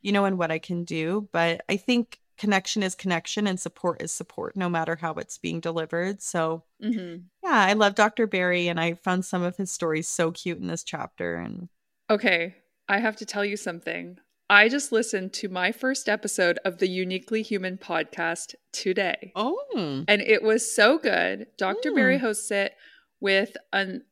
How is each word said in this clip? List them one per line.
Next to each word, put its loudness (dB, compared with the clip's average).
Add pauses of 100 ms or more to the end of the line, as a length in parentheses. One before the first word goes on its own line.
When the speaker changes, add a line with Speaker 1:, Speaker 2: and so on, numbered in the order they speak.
Speaker 1:
you 0
know, 4
in 2
what 0
I 0
can -4
do. -2
But 2
I 0
think 0 (180)
connection 0
is -2
connection -2
and -2
support -4
is -6
support, -8
no 0
matter 0
how -6
it's -8
being -4
delivered. -4
So, -2 (200)
Speaker 2:
Mm-hmm. -4 (220)
Speaker 1:
yeah, 4
I 4
love 4
Doctor 4
Barry, 2
and 0
I 0
found -2
some -2
of -2
his -6
stories -2
so 0
cute -8
in -6
this -6
chapter. -6
And -10 (400)
Speaker 2:
Okay, 2 (340)
I 2
have -2
to -12
tell -4
you -4
something. -8 (300)
I 8
just -2
listened 0
to -6
my 0
first -4
episode 2
of -2
the 2
Uniquely -2
Human -4
podcast -4 (180)
today. -2
Speaker 1:
Oh. -2
Speaker 2:
And 6
it 4
was 2
so 6
good. 0 (100)
Doctor -2
Barry 4
Speaker 1:
Mm. -2
Speaker 2:
hosts -4
it -2 (460)
with 2 (160)
an -2